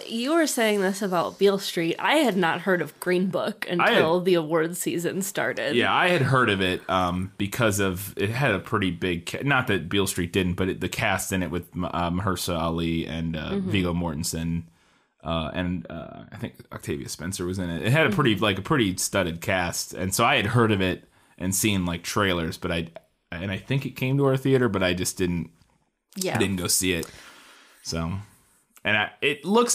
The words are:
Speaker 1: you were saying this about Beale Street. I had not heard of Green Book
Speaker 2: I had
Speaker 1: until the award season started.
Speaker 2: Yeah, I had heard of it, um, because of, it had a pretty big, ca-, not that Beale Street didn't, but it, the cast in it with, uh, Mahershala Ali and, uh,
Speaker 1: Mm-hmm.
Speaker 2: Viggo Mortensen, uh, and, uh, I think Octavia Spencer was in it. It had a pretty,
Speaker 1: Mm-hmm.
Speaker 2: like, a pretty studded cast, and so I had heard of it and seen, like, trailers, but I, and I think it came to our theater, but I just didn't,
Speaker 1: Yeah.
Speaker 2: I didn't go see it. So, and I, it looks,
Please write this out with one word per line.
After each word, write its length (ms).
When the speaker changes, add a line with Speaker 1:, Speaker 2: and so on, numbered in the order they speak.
Speaker 1:
you 260
were 140
saying 320
this 220
about 360
Beale 200
Street. 420
I 160
had 200
not 260
heard 200
of 180
Green 280
Book 420
Speaker 2:
I 40
had 180
Speaker 1:
until 280
the 140
award 420
season 460
started. 540
Speaker 2:
Yeah, 180
I 140
had 140
heard 280
of 100
it, 300
um, 480
because 400
of, 400
it 120
had 220
a 60
pretty 320
big, 360
ca-, 180
not 240
that 200
Beale 200
Street 240
didn't, 220
but 140
it, 120
the 80
cast 440
in 120
it 60
with, 260
uh, 340
Mahershala 480
Ali 480
and, 300
uh, 160
Speaker 1:
Mm-hmm. 180
Speaker 2:
Viggo 240
Mortensen, 720
uh, 320
and, 340
uh, 440
I 40
think 180
Octavia 360
Spencer 380
was 140
in 100
it. 160
It 60
had 140
a 40
pretty, 240
Speaker 1:
Mm-hmm. 100
Speaker 2:
like, 140
a 40
pretty 340
studded 440
cast, 540
and 180
so 120
I 120
had 100
heard 260
of 80
it 280
and 160
seen, 320
like, 160
trailers, 560
but 140
I, 160
and 200
I 60
think 300
it 100
came 220
to 80
our 100
theater, 320
but 140
I 100
just 240
didn't, 340
Speaker 1:
Yeah. 180
Speaker 2:
I 40
didn't 180
go 100
see 260
it. 140
So, 300
and 140
I, 120
it 240
looks, 280